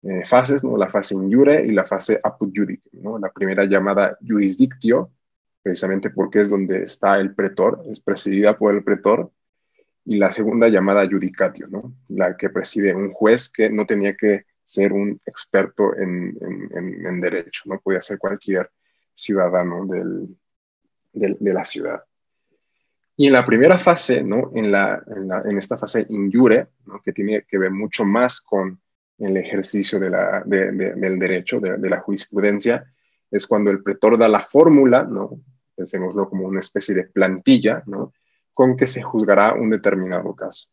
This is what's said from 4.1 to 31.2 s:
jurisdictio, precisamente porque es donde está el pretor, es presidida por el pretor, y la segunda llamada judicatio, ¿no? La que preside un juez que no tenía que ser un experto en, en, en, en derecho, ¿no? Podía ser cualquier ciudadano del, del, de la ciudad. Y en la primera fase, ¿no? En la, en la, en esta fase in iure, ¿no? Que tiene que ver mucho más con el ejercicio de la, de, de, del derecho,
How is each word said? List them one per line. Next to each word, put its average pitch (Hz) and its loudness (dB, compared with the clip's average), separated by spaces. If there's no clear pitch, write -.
jurisdictio, 120 0
precisamente 95 -4
porque 98 0
es 101 2
donde 95 -2
está 98 0
el 98 -2
pretor, 95 -2
es 107 -12
presidida 101 0
por 104 2
el 101 -2
pretor, - 0
y 110 -4
la 98 2
segunda 113 2
llamada 98 4
judicatio, 92 -4
¿no? 98 -12
La 92 -2
que 98 -6
preside 101 -2
un 101 -6
juez 113 0
que 110 0
no 107 -2
tenía 101 -2
que 101 0
ser 98 0
un 101 -4
experto - -2
en, 90 -6
en, 92 -12
en, 90 -10
en 90 -6
derecho, 87 -6
¿no? 95 -10
Podía 95 -2
ser 98 -10
cualquier 98 -4
ciudadano 90 -2
del, 92 -8
del, 95 -2
de 101 0
la 87 -2
ciudad. - -8
Y 143 4
en 135 8
la 123 6
primera 151 6
fase, 175 2
¿no? 104 -2
En 107 0
la, 98 0
en 98 -12
la, 95 -4
en 101 -2
esta 113 -6
fase 107 -4
in 98 -2
iure, 117 4
¿no? - -18
Que 98 -8
tiene 107 -4
que - -4
ver 95 0
mucho 104 -4
más 117 0
con 95 -4
el 95 -2
ejercicio 98 -4
de 95 -2
la, 92 -2
de, 98 0
de, 95 -4
del 95 -2
derecho, 92 -2